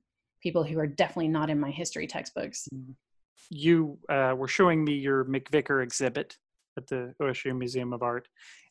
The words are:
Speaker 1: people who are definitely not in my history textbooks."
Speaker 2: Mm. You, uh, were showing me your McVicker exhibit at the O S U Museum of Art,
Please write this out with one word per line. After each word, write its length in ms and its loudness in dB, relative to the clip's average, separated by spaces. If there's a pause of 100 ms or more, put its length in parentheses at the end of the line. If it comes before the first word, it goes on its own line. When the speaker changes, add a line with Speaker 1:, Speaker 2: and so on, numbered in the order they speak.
(420)
Speaker 1:
people 220 0
who 160 -2
are 80 0
definitely 400 0
not 220 0
in 100 0
my 100 0
history 380 -6
textbooks." 640 -8
Speaker 2:
Mm. 220 -14 (540)
You, 580 4
uh, 300 2
were 100 -4
showing 360 4
me 100 0
your 320 2
McVicker 580 0
exhibit 540 -4 (400)
at 100 -12
the 320 -6
O 80 0
S 160 -2
U 100 -2
Museum 380 -4
of 100 -6
Art, 260 -2 (440)